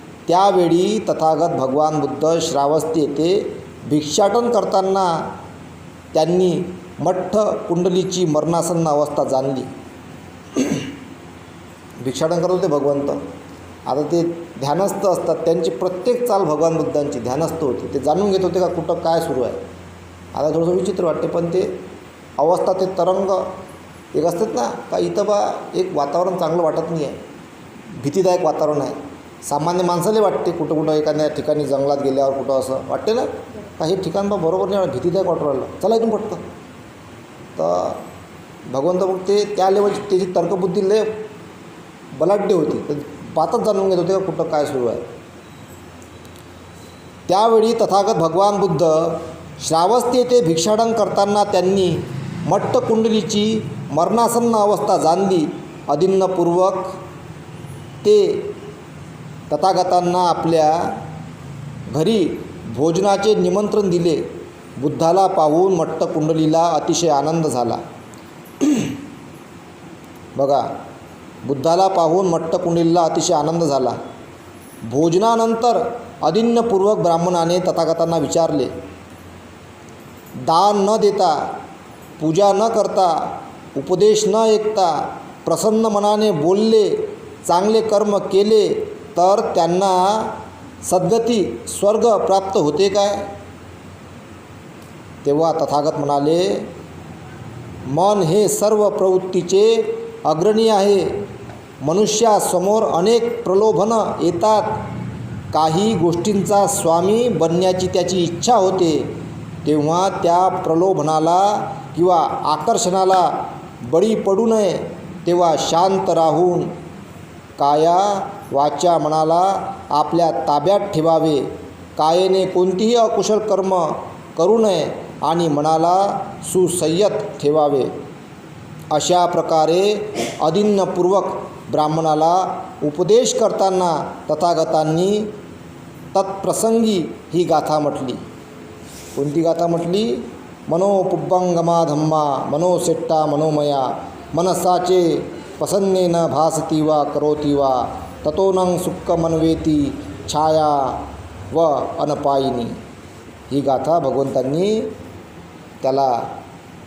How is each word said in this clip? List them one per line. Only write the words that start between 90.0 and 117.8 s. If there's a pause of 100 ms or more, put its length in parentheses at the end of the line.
सद्गती
स्वर्ग
प्राप्त
होते
काय?" (2000)
तेव्हा
तथागत
म्हणाले, (1200)
"मन
हे
सर्व
प्रवृत्तीचे (280)
अग्रणी
आहे. (540)
मनुष्यासमोर
अनेक
प्रलोभनं (100)
येतात. (920)
काही
गोष्टींचा
स्वामी
बनण्याची
त्याची
इच्छा
होते, (460)
तेव्हा
त्या
प्रलोभनाला (240)
किंवा (240)
आकर्षणाला (360)
बळी
पडू
नये. (500)
तेव्हा
शांत
राहून (920)
काया (220)